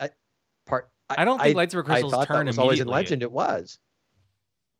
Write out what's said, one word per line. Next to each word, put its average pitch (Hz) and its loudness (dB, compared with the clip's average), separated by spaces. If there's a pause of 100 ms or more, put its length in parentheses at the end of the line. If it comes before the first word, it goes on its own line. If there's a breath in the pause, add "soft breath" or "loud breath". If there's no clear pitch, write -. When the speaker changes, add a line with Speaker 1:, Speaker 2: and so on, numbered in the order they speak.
Speaker 1:
I, 135 -6 (560)
part, 127 -4 (200)
I, 143 0
Speaker 2:
I - 4
don't 254 2
think 147 4
Speaker 1:
I, 175 2
Speaker 2:
lightsaber 175 -6
Speaker 1:
I - -8
Speaker 2:
crystals 131 0
Speaker 1:
thought 135 0
that 151 -2
Speaker 2:
turn 151 0
Speaker 1:
was 120 -2
always 131 4
in 123 -2
Speaker 2:
immediately. 139 0
Speaker 1:
Legend. 151 -4
It 120 -6
was. 101 -4 (1000)